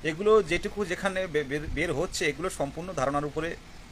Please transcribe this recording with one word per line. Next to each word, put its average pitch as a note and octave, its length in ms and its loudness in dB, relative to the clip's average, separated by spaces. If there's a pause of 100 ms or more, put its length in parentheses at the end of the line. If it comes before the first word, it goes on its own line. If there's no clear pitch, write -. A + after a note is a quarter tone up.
এগুলো G3+ 400 6
যেটুকু F3 420 0
যেখানে F#3 420 -2
বে-, D3+ 160 2
বের, C#3+ 180 -2
বের D3+ 320 0
হচ্ছে, E3+ 320 -2
এগুলো D3+ 240 0
সম্পূর্ণ D#3+ 440 -4
ধারণার C#3+ 320 0
উপরে D#3+ 300 -4 (360)